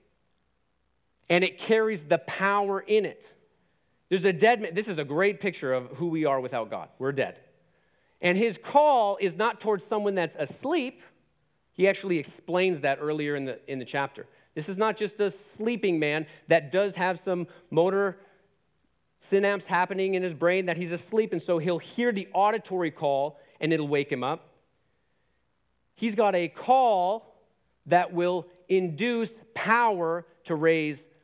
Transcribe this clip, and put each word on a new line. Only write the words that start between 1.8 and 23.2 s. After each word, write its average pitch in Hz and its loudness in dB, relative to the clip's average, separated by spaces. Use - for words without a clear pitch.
the 165 2
power 196 0
in 214 0
it. - -12
There's 180 0
a 196 4
dead 214 4
man. 170 -8
This 214 -4
is 180 -6
a 147 -4
great 180 0
picture 160 -4
of 127 -4
who 165 -4
we 160 -2
are 135 2
without 123 -6
God. 92 -10
We're 135 -2
dead. 131 -4
And 180 2
his 226 0
call 254 4
is 185 -2
not 214 -2
towards 208 -2
someone 208 -2
that's 165 -2
asleep. 262 -4
He 185 2
actually 190 -2
explains 175 -2
that 139 0
earlier 151 -2
in 139 -4
the, 127 -8
in 135 -6
the 120 -10
chapter. - -6
This 156 -8
is 190 -8
not 214 0
just 208 -6
a 202 2
sleeping 214 -2
man 151 0
that 156 4
does 196 0
have 180 -2
some 175 -4
motor 190 2
synapse 196 2
happening 190 0
in 180 0
his 175 -4
brain 180 2
that 165 -2
he's 170 -6
asleep, 220 -2
and 170 -2
so 175 0
he'll 165 0
hear 240 -2
the 196 -4
auditory 190 0
call 143 -2